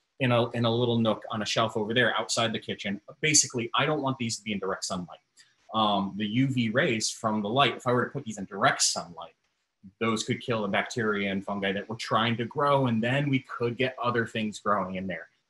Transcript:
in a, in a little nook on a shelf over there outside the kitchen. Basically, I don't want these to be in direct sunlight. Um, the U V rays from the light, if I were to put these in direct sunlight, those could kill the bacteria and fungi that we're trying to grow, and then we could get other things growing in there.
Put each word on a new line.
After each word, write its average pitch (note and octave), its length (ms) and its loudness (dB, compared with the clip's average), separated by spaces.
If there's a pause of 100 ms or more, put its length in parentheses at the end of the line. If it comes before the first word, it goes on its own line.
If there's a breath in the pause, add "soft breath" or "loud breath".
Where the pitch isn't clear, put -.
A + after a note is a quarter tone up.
(200)
in B2+ 120 2
a, A#2 200 4
in A#2+ 140 0
a A#2 60 4
little A#2 260 2
nook A2 320 2
on A2 140 -4
a - 20 -6
shelf A2+ 320 0
over G#2+ 160 -2
there A#2 240 4
outside A2+ 340 0
the A2 80 -2
kitchen. G2 400 -6 (220)
Basically, C3 540 2
I C3 100 2
don't D3+ 160 0
want C3 160 -2
these A2+ 200 -4
to - 60 -14
be A2 80 -4
in G2 80 -2
direct F#2+ 260 -4
sunlight. F2+ 340 -8 (560 soft breath)
Um, G2+ 420 2
the G#2+ 80 -2
U B2 220 2
V A#2+ 220 2
rays A#2+ 420 0
from G#2+ 320 -2
the G2+ 60 -2
light, B2 280 4
if - 80 -8
I B2 60 2
were B2 140 2
to - 60 -8
put - 140 -8
these G#2 140 -10
in F#2+ 60 -8
direct A2 360 0
sunlight, E2+ 540 -4 (640)
those A2+ 240 0
could - 180 -4
kill A2+ 220 -2
the G2+ 40 -2
bacteria G2+ 640 0
and G2 140 -2
fungi G2+ 260 -2
that G2+ 160 -4
we're A2+ 100 -8
trying A#2 400 0
to A#2 80 -2
grow, C#3+ 420 2
and A2+ 160 2
then C#3 260 0
we C3 120 4
could A#2+ 360 -4
get B2+ 240 0
other A#2+ 240 0
things G#2+ 340 -4
growing F#2+ 360 0
in F#2+ 100 -4
there. E2+ 220 -8 (220)